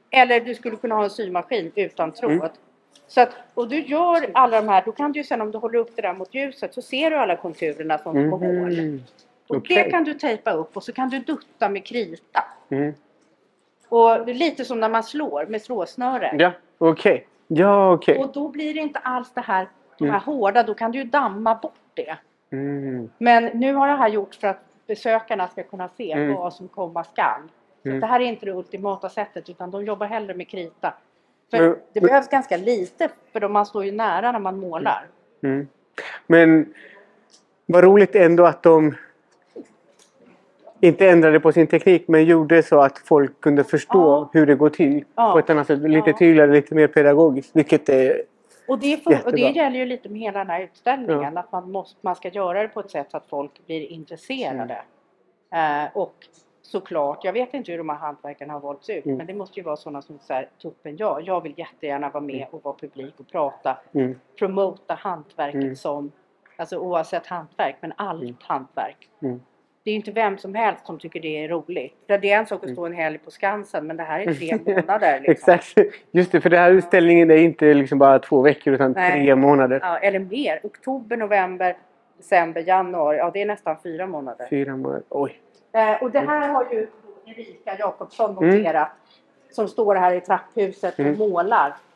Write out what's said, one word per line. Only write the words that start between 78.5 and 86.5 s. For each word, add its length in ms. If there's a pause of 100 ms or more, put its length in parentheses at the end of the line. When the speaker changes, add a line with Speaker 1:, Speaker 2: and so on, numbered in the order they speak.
Speaker 2:
utan 180
Speaker 1:
Nej. 200
Speaker 2:
tre 240
månader. 460
Speaker 1:
Ja, 160
eller 200
mer. 440
Oktober, 540
november, 600 (400)
december, 500
januari. 500
Ja, 180
det 80
är 40
nästan 360
fyra 240
månader. 440
Speaker 2:
Fyra 260
månader, 320
oj. 320 (320)
Speaker 1:
Eh, 300
och 80
det 100
här 280
har 240